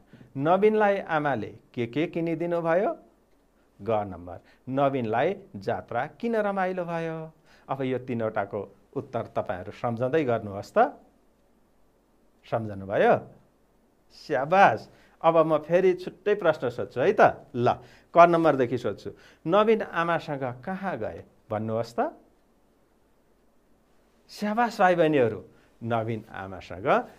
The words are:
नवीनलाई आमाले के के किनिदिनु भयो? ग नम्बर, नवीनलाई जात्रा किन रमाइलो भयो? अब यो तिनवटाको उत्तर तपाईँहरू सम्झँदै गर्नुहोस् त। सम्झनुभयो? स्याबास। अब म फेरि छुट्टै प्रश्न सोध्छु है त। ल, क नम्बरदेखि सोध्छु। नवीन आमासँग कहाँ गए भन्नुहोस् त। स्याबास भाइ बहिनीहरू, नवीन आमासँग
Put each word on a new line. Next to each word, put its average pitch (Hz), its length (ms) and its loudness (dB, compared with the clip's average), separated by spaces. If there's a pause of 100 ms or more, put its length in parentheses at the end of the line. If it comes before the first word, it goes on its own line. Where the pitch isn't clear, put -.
(360)
नवीनलाई 196 600 2
आमाले 139 520 -2 (240)
के 117 120 -4
के 147 200 -2
किनिदिनु 170 560 -4
भयो? 170 280 0 (920)
ग 107 80 -4
नम्बर, 92 480 -4 (300)
नवीनलाई 135 680 0 (200)
जात्रा 117 500 -6
किन 233 300 -6
रमाइलो 185 480 -2
भयो? 165 480 -8 (360)
अब 135 140 -6
यो 127 160 -2
तिनवटाको 110 640 -4 (340)
उत्तर 117 400 -6
तपाईँहरू 98 380 -6
सम्झँदै 127 520 -2
गर्नुहोस् 107 540 -4
त। - 0 - (1700)
सम्झनुभयो? 110 680 0 (1000)
स्याबास। 147 800 2 (320)
अब 165 140 4 (100)
म 156 120 2
फेरि 180 360 2
छुट्टै - 400 -4
प्रश्न 156 360 0
सोध्छु 110 300 -6
है 180 120 2
त। - 440 4
ल, 120 180 2 (400)
क 170 40 8
नम्बरदेखि 151 600 6
सोध्छु। 101 320 -8 (360)
नवीन 214 360 4
आमासँग 147 800 -4
कहाँ 190 360 -8
गए 95 260 -10 (260)
भन्नुहोस् 110 480 -4
त। - 20 0 (2250)
स्याबास 214 480 -2
भाइ 185 140 6
बहिनीहरू, 139 460 4 (440)
नवीन 113 480 -4
आमासँग 95 560 -10 (300)